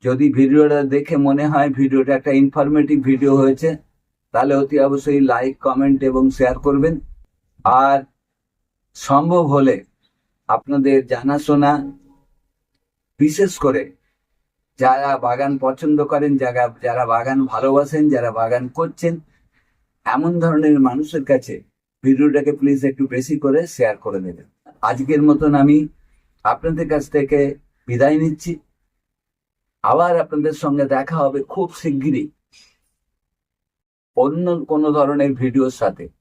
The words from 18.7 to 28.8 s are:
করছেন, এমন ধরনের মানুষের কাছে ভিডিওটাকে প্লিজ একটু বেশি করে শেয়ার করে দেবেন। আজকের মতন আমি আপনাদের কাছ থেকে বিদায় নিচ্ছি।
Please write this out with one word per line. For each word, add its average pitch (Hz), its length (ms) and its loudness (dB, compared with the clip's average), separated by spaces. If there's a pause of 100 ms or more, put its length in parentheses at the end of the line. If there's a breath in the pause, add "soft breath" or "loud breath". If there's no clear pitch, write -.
করছেন, 170 360 -4 (920)
এমন 156 340 -2
ধরনের 151 400 2
মানুষের 139 460 -2
কাছে 127 300 -2 (480)
ভিডিওটাকে 139 560 2
প্লিজ 139 200 2 (100)
একটু 135 180 -4
বেশি 127 300 -4
করে 143 300 0
শেয়ার 110 300 -2
করে 98 280 -8
দেবেন। 85 220 -14 (360)
আজকের 131 400 0
মতন 151 280 4 (120)
আমি 147 140 6 (680)
আপনাদের 160 460 -2
কাছ 147 120 -2 (120)
থেকে 143 240 2 (480)
বিদায় 139 360 2
নিচ্ছি। 160 300 -6 (1300)